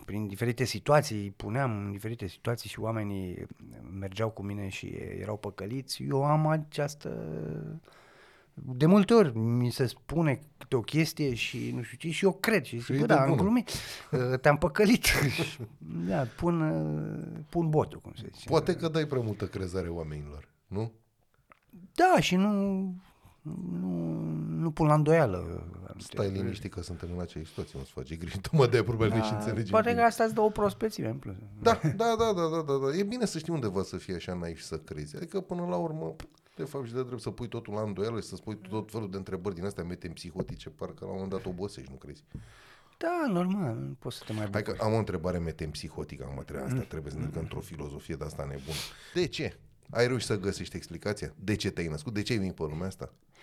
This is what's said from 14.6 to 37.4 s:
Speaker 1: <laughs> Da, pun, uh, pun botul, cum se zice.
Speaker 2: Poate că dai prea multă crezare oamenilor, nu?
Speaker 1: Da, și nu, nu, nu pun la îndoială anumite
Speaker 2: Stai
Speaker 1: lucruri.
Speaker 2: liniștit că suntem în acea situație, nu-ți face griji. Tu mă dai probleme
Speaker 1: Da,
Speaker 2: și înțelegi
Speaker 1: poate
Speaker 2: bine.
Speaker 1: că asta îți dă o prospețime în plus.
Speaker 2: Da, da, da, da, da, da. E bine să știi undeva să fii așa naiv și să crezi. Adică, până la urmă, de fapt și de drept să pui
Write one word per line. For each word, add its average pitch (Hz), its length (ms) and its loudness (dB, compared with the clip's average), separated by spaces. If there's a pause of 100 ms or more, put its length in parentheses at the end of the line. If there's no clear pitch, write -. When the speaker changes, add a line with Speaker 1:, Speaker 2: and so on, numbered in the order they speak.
Speaker 1:
<laughs> - 60 6 (920)
Da, 160 180 2 (100)
pun, 170 240 2
uh, 156 880 -2
pun 170 220 2
botul, 151 300 2
cum - 160 -14
se 113 180 -12
zice. - 140 -14
Speaker 2:
Poate 156 280 4
că 170 120 0
dai 156 180 0
prea 139 160 0
multă 104 240 -2
crezare 92 420 -4
oamenilor, 76 600 -8 (180)
nu? 113 260 -4 (1000)
Speaker 1:
Da, 349 260 8
și 180 160 4
nu, 196 140 6 (1300)
nu, 170 400 -2 (280)
nu 160 220 0
pun 156 160 2
la 151 80 8
îndoială 151 440 6
anumite 87 640 -8
Speaker 2:
Stai - 220 -12
Speaker 1:
lucruri. 98 180 0
Speaker 2:
liniștit 104 300 -4
că 90 100 -8
suntem 87 320 -8
în 90 60 -4
acea 82 240 -8
situație, - 340 -10
nu-ți 67 120 -10
face 65 260 -10
griji. 85 240 -6
Tu - 160 0
mă 135 100 10
dai 113 160 6
probleme 110 340 2
Speaker 1:
Da, 110 60 4
Speaker 2:
și 107 100 0
înțelegi 110 380 -2
Speaker 1:
poate 220 180 6
Speaker 2:
bine. 240 120 2
Speaker 1:
că 233 60 8
asta 226 180 4
îți 226 100 2
dă 220 60 2
o 214 100 6
prospețime 208 580 0
în 117 80 -2
plus. 104 180 -10 (280)
Speaker 2:
Da, 233 200 6
da, 202 360 4
da, 226 180 4
da, 165 300 2
da, 139 200 2
da. 143 100 2
E 196 60 4
bine 226 240 0
să 165 120 -4
știi 156 140 -4
undeva 104 300 0
să 95 140 -6
fii 90 180 -6
așa 87 200 -4
naiv 85 240 -4
și - 60 -14
să 80 140 -6
crezi. 76 380 -10
Adică, 185 240 -6
până 175 280 -6
la 180 80 -2
urmă, 160 400 -4 (400)
de 135 80 -6
fapt 131 220 -6
și 113 60 -10
de 127 100 -2
drept 120 180 -6
să 120 100 -6
pui 117 180 -6